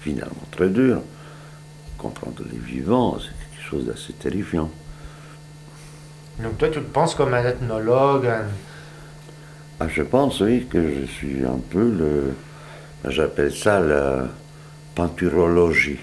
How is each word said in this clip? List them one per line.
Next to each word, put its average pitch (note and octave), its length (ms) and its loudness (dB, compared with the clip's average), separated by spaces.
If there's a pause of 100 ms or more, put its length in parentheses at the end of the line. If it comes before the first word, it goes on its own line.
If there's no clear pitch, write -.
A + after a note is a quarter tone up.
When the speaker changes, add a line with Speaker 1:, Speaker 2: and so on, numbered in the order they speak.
Speaker 1:
finalement C2 500 -6
très F#2 200 2
dur. A#2 300 4 (960)
Comprendre A#1 540 -10
les A1+ 80 -10
vivants, C2+ 640 0
c'est - 80 -12
quelque - 420 -14
chose C#2 160 -4
d'assez - 280 -8
terrifiant. D#2+ 560 -2 (1700)
Speaker 2:
Donc A2 160 -6
toi, D3+ 100 4
tu D#3 120 0
te - 100 -8
penses D#3 240 2
comme C3 200 2
un B2 120 4
ethnologue, B2 800 4
un A2+ 200 0 (1300)
Speaker 1:
Ah, D#2+ 100 -2
je D#2 140 -2
pense, B2 380 2
oui, A#2+ 280 4
que F2 140 2 (180)
je C2+ 60 -4
suis C2+ 380 -4
un B1+ 160 0 (100)
peu G2 180 2
le, D2 460 0 (760)
j'appelle D2 440 0
ça G2+ 260 4
la C#2 480 2 (680)
peinturologie. E2+ 1040 4